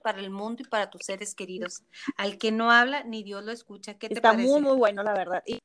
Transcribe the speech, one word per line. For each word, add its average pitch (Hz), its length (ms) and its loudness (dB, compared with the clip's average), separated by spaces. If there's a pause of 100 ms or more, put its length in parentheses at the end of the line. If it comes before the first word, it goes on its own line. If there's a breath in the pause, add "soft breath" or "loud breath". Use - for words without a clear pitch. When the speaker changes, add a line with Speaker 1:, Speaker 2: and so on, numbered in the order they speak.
Speaker 1:
para 202 160 -4
el 196 120 -8
mundo 220 340 -8
y - 40 -20
para 202 200 -2
tus - 160 -18
seres 202 300 -8
queridos. 185 480 -10 (320 loud breath)
Al 202 240 -4
que 220 120 0
no 226 200 4
habla, 254 320 6
ni 220 200 -8
Dios 202 200 -10
lo 220 80 -8
escucha. 208 480 -14
¿Qué 233 100 -8
te 233 120 -6
Speaker 2:
Está 226 120 8
muy, 254 260 4
Speaker 1:
parece? - 20 0
Speaker 2:
muy 269 160 2
bueno, 202 260 4
la 208 100 0
verdad. 180 320 -2
Y - 200 -6